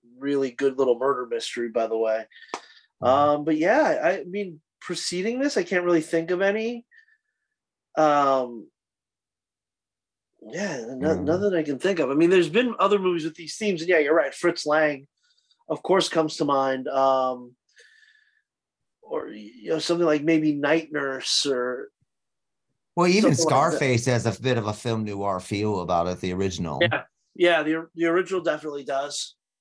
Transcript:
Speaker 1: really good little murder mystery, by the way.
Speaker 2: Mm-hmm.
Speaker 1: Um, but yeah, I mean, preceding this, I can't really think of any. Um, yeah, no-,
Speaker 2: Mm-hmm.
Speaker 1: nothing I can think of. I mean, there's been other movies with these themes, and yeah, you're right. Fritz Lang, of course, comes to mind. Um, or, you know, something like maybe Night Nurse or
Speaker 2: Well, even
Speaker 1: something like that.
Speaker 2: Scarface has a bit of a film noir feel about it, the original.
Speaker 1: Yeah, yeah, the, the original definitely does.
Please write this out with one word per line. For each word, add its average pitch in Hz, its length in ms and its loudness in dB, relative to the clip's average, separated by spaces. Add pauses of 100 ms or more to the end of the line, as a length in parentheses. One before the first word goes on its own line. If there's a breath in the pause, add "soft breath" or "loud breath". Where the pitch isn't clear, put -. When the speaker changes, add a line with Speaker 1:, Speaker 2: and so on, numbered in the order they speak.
(180)
Speaker 1:
really 135 340 -2
good 131 260 -2
little 127 200 4
murder 127 280 -2
mystery, 117 440 -6
by 113 180 0
the 110 100 -4
way. 110 280 0 (760 loud breath)
Speaker 2:
Mm-hmm. 107 40 2
Speaker 1:
Um, 147 380 4
but 156 120 0
yeah, 190 480 2
I 180 200 0
mean, 180 360 -8 (200)
preceding 185 600 -4
this, 285 160 -2
I 185 80 0
can't 180 200 -2
really 170 180 2
think 165 280 -2
of 180 120 0
any. 220 420 -2 (1120 soft breath)
Um, 135 720 2 (1800)
yeah, 165 300 -6 (120)
no-, 135 280 0
Speaker 2:
Mm-hmm. 175 80 -4
Speaker 1:
nothing 185 300 0
I 160 80 0
can 147 160 -4
think 185 200 0
of. 131 120 0
I 139 40 -2
mean, 165 160 6
there's 180 180 4
been 226 300 0
other 196 200 4
movies 180 260 0
with 160 100 -6
these 160 220 -14
themes, 202 240 -2
and 165 100 -10
yeah, 170 80 6
you're 151 160 4
right. 143 200 2
Fritz 175 320 -2
Lang, 147 420 0 (600)
of - 140 -4
course, 185 260 2
comes 156 280 -2
to 160 80 -2
mind. 135 440 0
Um, 127 680 0 (1500 soft breath)
or, - 280 -8
you - 420 -12
know, 160 80 0
something 170 280 0
like 151 160 2
maybe 156 320 4
Night 147 380 0
Nurse 135 540 -2
or 127 440 -2 (1080)
Speaker 2:
Well, 175 120 2
even 190 260 4
Speaker 1:
something 147 200 2
like 156 180 4
that. 156 40 -2
Speaker 2:
Scarface 127 300 2
has 120 180 2
a 107 160 -2
bit 123 160 2
of 107 100 -2
a 107 60 -2
film 110 320 -4
noir 98 340 -4
feel 104 420 -2
about 85 260 0
it, 90 140 -4
the 92 120 -4
original. 90 480 -4
Speaker 1:
Yeah, 165 220 -2 (320)
yeah, 175 280 2
the, 160 320 -4
the 165 120 -2
original 180 340 0
definitely 151 440 -6
does. 139 500 -6 (260)